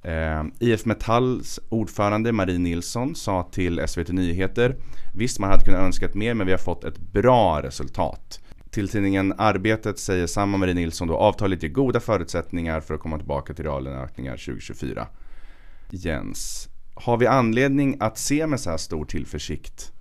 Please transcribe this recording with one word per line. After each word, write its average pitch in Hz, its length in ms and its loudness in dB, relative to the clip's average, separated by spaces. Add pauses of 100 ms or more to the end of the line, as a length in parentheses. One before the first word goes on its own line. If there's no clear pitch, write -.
Eh, 80 400 -2 (140)
I 117 140 2
F 110 120 0
Metalls 117 840 0
ordförande 110 640 0
Marie 92 260 0
Nilsson 90 560 -2
sa 95 380 -4
till 87 260 -2
S - 200 -4
V - 60 -2
T - 80 -8
Nyheter: 92 640 0 (380)
"Visst, 113 240 -2
man 98 120 2
hade 98 140 12
kunnat 95 160 10
önskat 92 340 6
mer, 110 200 0
men 104 120 0
vi 92 60 4
har 92 60 4
fått - 260 0
ett - 140 -8
bra 104 640 4
resultat." - 760 -6 (320)
Till 101 180 -2
tidningen 98 500 2
Arbetet 107 600 0
säger 90 280 0
samma 101 320 0
Marie 90 160 2
Nilsson 85 340 -2
då: 82 80 0
"Avtalet 95 460 0
ger 80 80 -4
goda 120 300 0
förutsättningar 85 800 -4
för 78 140 -8
att 76 60 -8
komma 78 180 -6
tillbaka 71 360 -6
till - 100 -10
reallöneökningar 65 720 -8
tjugotjugofyra." 58 680 -10 (840)
Jens, - 760 -6 (260)
har 120 220 -2
vi 117 100 4
anledning 131 720 2
att 110 180 -2
se 151 280 -2
med 139 140 -2
så - 100 -6
här 82 60 -2
stor 78 280 -6
tillförsikt - 960 -8